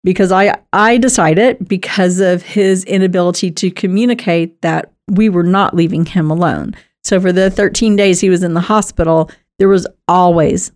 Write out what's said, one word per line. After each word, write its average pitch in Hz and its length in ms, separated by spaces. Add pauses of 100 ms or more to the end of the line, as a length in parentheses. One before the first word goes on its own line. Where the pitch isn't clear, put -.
because 185 280
I, 196 240 (160)
I 220 260
decided, 226 680
because 180 520
of 180 240
his 190 420
inability 180 680
to 185 200
communicate, 190 880
that 165 320 (160)
we 208 180
were 175 160
not 185 320
leaving 170 300
him 156 260
alone. 147 440 (280)
So 190 160
for 180 140
the 190 160
thirteen 208 460
days 196 260
he 190 80
was 180 140
in 170 100
the 170 80
hospital, 165 680 (300)
there 196 80
was 190 180 (220)
always 175 680